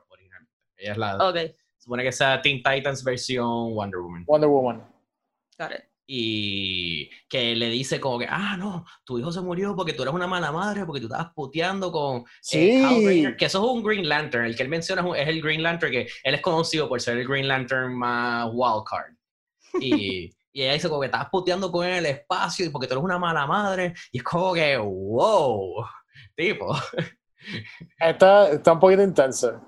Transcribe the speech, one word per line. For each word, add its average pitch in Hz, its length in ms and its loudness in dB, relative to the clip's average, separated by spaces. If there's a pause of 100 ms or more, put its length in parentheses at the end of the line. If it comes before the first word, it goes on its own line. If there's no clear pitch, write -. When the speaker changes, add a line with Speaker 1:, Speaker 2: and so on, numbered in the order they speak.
Speaker 1:
originalmente. 92 420 -20 (260)
Ella 101 160 -8
es 104 40 -6
la, 104 200 -4 (120)
Speaker 2:
Ok. 170 80 -4 (400)
Speaker 1:
supone 120 260 -6
que 131 80 0
sea 131 300 2
Teen 139 220 0
Titans 135 400 -2
versión 120 720 -2
Wonder 98 260 -6
Woman. 87 240 -12
Speaker 3:
Wonder 151 240 4
Woman. 123 340 2 (760)
Speaker 2:
Got 160 140 -10
it. - 80 -12 (320)
Speaker 1:
Y 98 960 -4 (200)
que 120 260 -2
le 117 140 -2
dice 131 320 -4
como 123 180 -2
que, 120 100 -4
"Ah, 196 280 -4
no, 180 260 -8 (220)
tu 123 120 -8
hijo 143 140 -6
se 175 80 -6
murió 185 380 -4
porque 165 160 -4
tú 131 100 -8
eres 135 100 -4
una 175 140 -4
mala 175 240 -4
madre, 196 340 -4
porque 147 140 -8
tú 117 60 -8
estabas 143 280 -8
puteando 170 560 -4
con, 143 320 -4
eh, - 20 -20 (180)
Speaker 3:
Sí. 208 400 4
Speaker 1:
Kyle 247 240 6
Rayner", 156 320 4
que - 80 2
eso 190 180 0
es 254 80 2
un 233 100 -2
Green 202 280 0
Lantern, 143 360 0
el 117 120 -4
que 131 60 -2
él 131 60 -2
menciona 170 340 -2
es 180 40 -2
un, 170 80 -2
es 143 140 0
el 160 120 -2
Green 156 220 -2
Lantern, 170 280 0
que 120 160 -2 (160)
él 135 120 0
es 139 60 -6
conocido 160 480 0
por 123 100 -2
ser 120 180 -2
el 123 100 -4
Green 135 200 -2
Lantern 131 460 -2
más 120 580 -2
wild 117 380 0
card. 85 240 -8 (640)
Y, 98 600 -2
Speaker 2:
<laughs> - 120 -20
Speaker 1:
y 135 120 -10
ella 135 100 0
dice 151 160 -2
como 151 100 -2
que, 135 60 -2
"Estabas 123 260 -4
puteando 185 400 -2
con 175 140 -2
él 180 80 -2
en 185 60 -2
el 165 80 -2
espacio 180 580 -4
y 160 40 -4
porque 131 180 -6
tú 127 80 -4
eres 135 100 -2
una 180 140 -2
mala 165 280 0
madre", 190 460 0 (180)
y 123 60 -8
es 123 60 -6
como 180 300 0
que, 151 240 2
"Wow, 107 1080 0 (500)
tipo". 151 400 -2 (1200)
Speaker 3:
Está, 190 520 8
está 151 220 6
un 160 60 4
poquito 190 220 8
intenso. 131 680 2